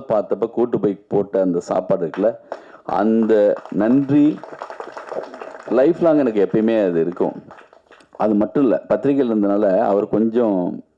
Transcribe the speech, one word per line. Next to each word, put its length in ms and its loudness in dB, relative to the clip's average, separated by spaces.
பார்த்தப்ப 400 -2
கூட்டு 300 -2
போய் 280 -4
போட்ட 340 -2
அந்த 180 0
சாப்பாடு 480 -2
இருக்குல்ல, 280 -2
அந்த 720 2
நன்றி 680 2
லைஃப் 320 2
லாங் 160 4
எனக்கு 280 2
எப்பயுமே 400 2
அது 160 0
இருக்கும். 300 -2
அது 160 0
மட்டும் 300 0
இல்ல, 240 2
பத்திரிகையில் 480 0
இருந்தனால 420 2
அவர் 320 0
கொஞ்சம் 720 0